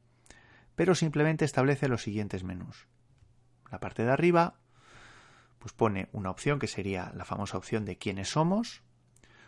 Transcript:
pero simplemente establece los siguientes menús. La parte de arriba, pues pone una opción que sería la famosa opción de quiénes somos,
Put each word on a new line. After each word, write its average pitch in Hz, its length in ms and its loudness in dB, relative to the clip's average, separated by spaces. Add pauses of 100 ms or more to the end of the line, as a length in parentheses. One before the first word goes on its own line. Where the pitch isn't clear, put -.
(760)
pero 170 200 4
simplemente 156 480 2
establece 139 440 2
los 120 140 0
siguientes 101 420 -4
menús. 90 440 -10 (840)
La - 100 -10
parte 101 240 -4
de 123 80 4
arriba, 170 440 4 (1040)
pues - 140 -16
pone 98 400 0
una 95 180 -6
opción 143 260 -2
que 120 100 -2
sería 92 460 -4
la 90 120 -10
famosa 98 320 -6
opción 107 280 -4
de 92 140 -8
quiénes 98 300 -6
somos, 185 520 0 (680)